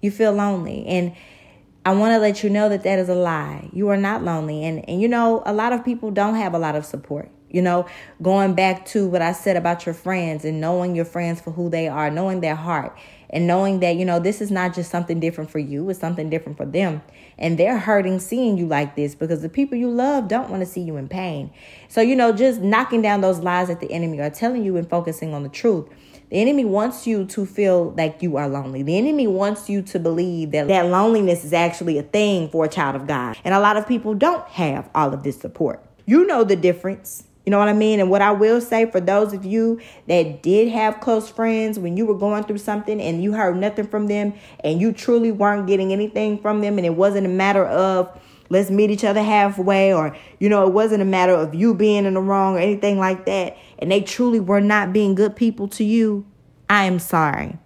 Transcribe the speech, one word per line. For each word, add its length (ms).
You 80
feel 220
lonely. 540
And 300
I 100
wanna 240
let 260
you 60
know 180
that 160
that 140
is 100
a 60
lie. 580
You 160
are 80
not 260
lonely. 400
And, 260
and, 120
you 80
know, 380
a 80
lot 180
of 120
people 260
don't 240
have 200
a 40
lot 180
of 80
support. 460
You 120
know, 240
going 340
back 340
to 200
what 140
I 100
said 240
about 300
your 80
friends 500
and 160
knowing 340
your 120
friends 340
for 100
who 200
they 180
are, 220
knowing 300
their 140
heart, 420
and 160
knowing 340
that, 160
you 80
know, 160
this 200
is 100
not 240
just 160
something 280
different 320
for 80
you, 320
it's 80
something 320
different 260
for 100
them. 360
And 220
they're 200
hurting 420
seeing 380
you 80
like 300
this, 180
because 280
the 60
people 280
you 140
love 380
don't 220
wanna 160
see 160
you 160
in 100
pain. 420
So, 120
you 140
know, 180
just 280
knocking 420
down 200
those 180
lies 280
that 120
the 100
enemy 300
are 100
telling 320
you 140
and 120
focusing 460
on 80
the 60
truth. 400
The 60
enemy 300
wants 400
you 180
to 220
feel 500
like 260
you 140
are 140
lonely. 320
The 160
enemy 280
wants 440
you 100
to 180
believe 520
that 180
that 160
loneliness 580
is 120
actually 420
a 60
thing 480
for 160
a 20
child 280
of 100
God. 380
And 100
a 60
lot 180
of 100
people 240
don't 360
have 460
all 200
of 80
this 180
support. 420
You 220
know 180
the 100
difference. 720
You 40
know 80
what 100
I 40
mean? 260
And 120
what 100
I 120
will 280
say 300
for 100
those 320
of 140
you 340
that 360
did 260
have 320
close 300
friends 480
when 180
you 80
were 140
going 260
through 140
something 420
and 240
you 80
heard 240
nothing 300
from 220
them 260
and 220
you 100
truly 400
weren't 340
getting 280
anything 480
from 180
them, 160
and 80
it 100
wasn't 300
a 60
matter 340
of, 460
"Let's 200
meet 200
each 140
other 180
halfway," 720
or, 200
you 120
know, 160
it 80
wasn't 260
a 60
matter 260
of 220
you 180
being 320
in 80
the 80
wrong 360
or 20
anything 400
like 260
that, 320
and 120
they 120
truly 380
were 200
not 320
being 220
good 200
people 340
to 160
you, 420
I 160
am 140
sorry. 680